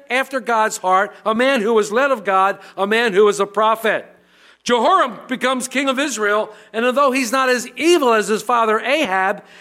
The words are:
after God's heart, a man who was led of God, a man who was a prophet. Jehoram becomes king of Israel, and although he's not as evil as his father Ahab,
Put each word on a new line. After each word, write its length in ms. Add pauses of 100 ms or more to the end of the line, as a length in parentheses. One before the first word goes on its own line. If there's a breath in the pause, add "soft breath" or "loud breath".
(100)
after 300
God's 360
heart, 380 (100)
a 100
man 280
who 100
was 180
led 200
of 120
God, 360 (180 loud breath)
a 100
man 280
who 100
was 160
a 60
prophet. 600 (560 soft breath)
Jehoram 640
becomes 420
king 200
of 100
Israel, 540 (220 loud breath)
and 100
although 260
he's 220
not 160
as 180 (100)
evil 360
as 160
his 140
father 360
Ahab, 640 (180 loud breath)